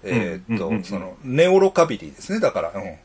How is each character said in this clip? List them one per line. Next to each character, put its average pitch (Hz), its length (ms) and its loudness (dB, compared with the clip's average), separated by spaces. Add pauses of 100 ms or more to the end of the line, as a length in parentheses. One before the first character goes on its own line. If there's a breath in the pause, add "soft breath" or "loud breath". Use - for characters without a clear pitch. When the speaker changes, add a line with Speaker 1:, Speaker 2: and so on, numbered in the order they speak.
Speaker 1:
え 95 440 -2
ー 113 80 -2
っ - 20 0
と、 92 100 -2
Speaker 2:
う - 40 -2
ん、 - 20 0
う - 20 0
ん、 - 20 -2
う - 0 -
ん、 - 0 -
う 98 40 -4
ん。 - 40 -10
Speaker 1:
そ 98 140 -6
の、 92 240 -12
ネ 143 260 4
オ 185 100 6
ロ 185 120 4
カ 170 140 4
ビ 139 120 -6
リ 80 100 -12
ー 69 80 -16
で - 60 -16
す - 100 -10
ね、 214 80 -4
だ 139 120 2
か 95 100 -4
ら。 82 120 -4
う 98 40 -8
ん。 95 140 -10 (140)